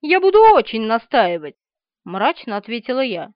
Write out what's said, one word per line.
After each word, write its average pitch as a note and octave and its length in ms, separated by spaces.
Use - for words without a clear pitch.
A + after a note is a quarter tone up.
Я E4+ 200
буду F#4+ 200
очень D4+ 420
настаивать", — G3+ 720
мрачно G3+ 520
ответила A#3 440
я. G#3 360